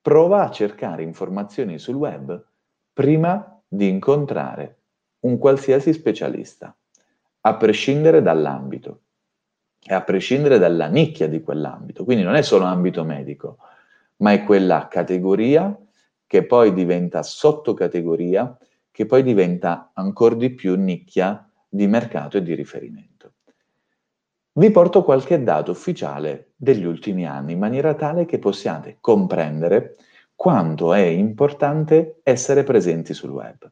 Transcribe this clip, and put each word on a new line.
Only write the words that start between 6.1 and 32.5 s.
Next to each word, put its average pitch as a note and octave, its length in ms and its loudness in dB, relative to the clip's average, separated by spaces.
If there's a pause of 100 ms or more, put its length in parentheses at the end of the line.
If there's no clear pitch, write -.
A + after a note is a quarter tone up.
a G#2+ 140 2
prescindere C#3+ 680 4
dall'ambito C#2+ 800 -4 (760)
e - 140 -6
a F#2+ 80 0
prescindere B2+ 560 2
dalla E2+ 300 2
nicchia D#2+ 400 0
di D#2 140 -4
quell'ambito. D2 600 -10
Quindi A2 200 0
non F#2 100 0
è D3 80 2
solo G2 220 2
ambito F2+ 400 -2
medico, C#2+ 560 -10 (580)
ma G#2 140 2
è G2 120 2
quella F#2 440 2
categoria G2+ 920 0 (480)
che F#2 200 2
poi A#2 280 4
diventa F2 480 -2
sottocategoria, F#2+ 1400 -2 (360)
che G#2+ 140 -6
poi C3 160 4
diventa F2+ 720 -2
ancor G#2+ 400 2
di B2+ 160 -2
più F#2 240 -4
nicchia F#2+ 760 -4 (180)
di G2+ 200 -2
mercato G2+ 500 -2
e F#2+ 60 -2
di E2 100 -6
riferimento. C2+ 800 -14 (1200)
Vi G3 180 6
porto F3 340 6
qualche C#3+ 380 2
dato E2+ 300 -2
ufficiale D2+ 840 -8
degli A#2+ 300 0
ultimi F2 400 -6
anni, C#2+ 280 -8
in F2 60 -4
maniera C3+ 360 -2
tale D#3 300 -4
che D3 120 -6
possiate G2 640 -6
comprendere F2 960 0 (400)
quanto E2 580 0
è G2+ 80 4
importante C#3+ 1200 0
essere C#3 400 2